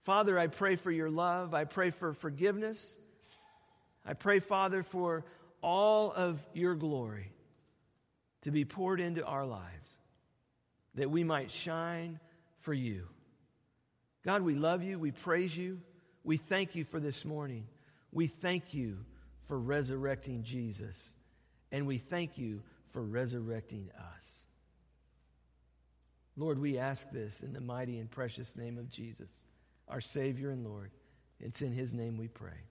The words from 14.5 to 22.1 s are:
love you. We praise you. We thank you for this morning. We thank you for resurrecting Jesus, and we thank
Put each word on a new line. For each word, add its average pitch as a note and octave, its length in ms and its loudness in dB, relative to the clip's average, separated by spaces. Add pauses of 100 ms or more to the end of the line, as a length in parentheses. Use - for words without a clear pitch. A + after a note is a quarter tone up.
love E3 280 4
you. F#3+ 160 -4
We D#3 120 0
praise E3+ 460 2
you. F3+ 240 -4 (440)
We D#3 140 4
thank F#3+ 360 0
you E3 100 -2
for E3 140 -4
this D3 260 -2
morning. C#3 420 -6 (440)
We D#3+ 160 4
thank - 480 -2
you A2+ 240 -2 (460)
for C#3 140 -2
resurrecting C3+ 840 0
Jesus, A2 720 -6 (560)
and C#3 160 0
we C3 120 0
thank E3+ 400 -4